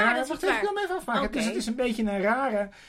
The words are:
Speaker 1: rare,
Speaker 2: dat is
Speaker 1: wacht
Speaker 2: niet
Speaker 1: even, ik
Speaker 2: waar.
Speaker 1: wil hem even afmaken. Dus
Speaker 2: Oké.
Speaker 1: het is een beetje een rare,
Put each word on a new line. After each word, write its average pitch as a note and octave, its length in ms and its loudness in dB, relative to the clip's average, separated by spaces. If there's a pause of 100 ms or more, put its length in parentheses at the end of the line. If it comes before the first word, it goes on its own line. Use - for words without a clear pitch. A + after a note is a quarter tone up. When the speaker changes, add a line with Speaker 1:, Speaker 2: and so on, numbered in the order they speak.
Speaker 1:
rare, A#3+ 80 4
Speaker 2:
dat B3+ 80 0
is C4+ 60 -2
Speaker 1:
wacht D#4 140 -4
Speaker 2:
niet F#4+ 80 2
Speaker 1:
even, A3+ 120 2
ik G4+ 60 0
Speaker 2:
waar. G4 60 -2
Speaker 1:
wil G#4 80 -2
hem F#4 160 -2
even B3 140 -6
afmaken. C#4 200 0
Dus B3+ 80 -2
Speaker 2:
Oké. A3 120 0
Speaker 1:
het A#3+ 80 -2
is A3 60 -4
een A3+ 100 -4
beetje A#3+ 260 0
een G3+ 200 0
rare, G#3+ 460 0 (200)